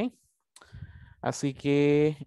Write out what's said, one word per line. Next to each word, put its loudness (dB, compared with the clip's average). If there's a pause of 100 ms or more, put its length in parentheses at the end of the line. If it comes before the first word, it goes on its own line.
(1200)
Así -4
que, 2